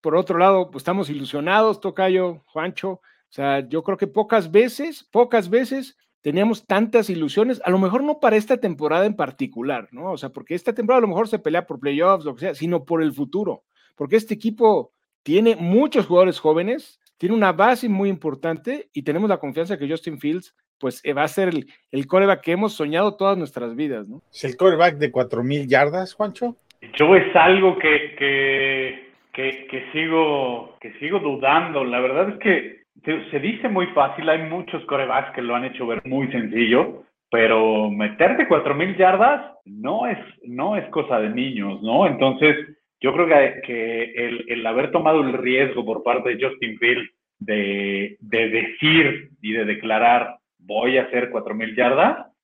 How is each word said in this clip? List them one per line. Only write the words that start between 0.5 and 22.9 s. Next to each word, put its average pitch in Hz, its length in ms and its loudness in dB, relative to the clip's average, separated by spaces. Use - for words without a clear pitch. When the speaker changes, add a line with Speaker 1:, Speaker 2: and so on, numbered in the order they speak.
Speaker 1:
pues 135 100 -14
estamos 175 300 -4
ilusionados, 165 680 0
Tocayo, 185 680 -2
Juancho. 185 460 -8
O 180 100 -14
sea, 139 400 -4
yo 156 140 -4
creo 190 160 -4
que 202 80 -2
pocas 208 440 0
veces, 254 640 0
pocas 233 380 2
veces 254 480 -2
teníamos 196 440 0
tantas 214 440 2
ilusiones, 190 520 0
a - 60 -2
lo 185 100 2
mejor 190 240 2
no 302 160 -2
para 220 180 4
esta 214 200 2
temporada 165 480 0
en 214 100 0
particular, 127 800 -6
¿no? 180 200 -10
O 156 40 -8
sea, 139 140 -12
porque - 240 -10
esta 180 180 -4
temporada 240 280 2
a - 20 4
lo 214 60 2
mejor 202 200 -2
se 214 100 -4
pelea 170 280 -2
por 143 140 -12
playoffs, 151 440 2
lo 139 100 -6
que 117 60 -16
sea, 165 140 -4
sino 160 320 -4
por 165 160 0
el 151 100 0
futuro, 147 520 -6
porque 147 200 -2
este 220 180 0
equipo 214 580 0
tiene 220 340 2
muchos 190 500 2
jugadores 175 340 4
jóvenes, 180 600 -2
tiene 185 160 -2
una 202 180 4
base 233 360 2
muy 196 200 0
importante 165 840 -6
y 147 100 -10
tenemos 160 260 -2
la 190 100 2
confianza 165 400 -6
que 143 100 -6
Justin 156 300 -8
Fields, 156 360 -6
pues, 127 260 -6
eh, 147 80 -4
va 143 120 0
a 156 40 -2
ser 190 200 -2
el, 156 180 -4
el 139 160 -6
quarterback 190 340 4
que 165 120 -2
hemos 208 200 -2
soñado 175 440 -2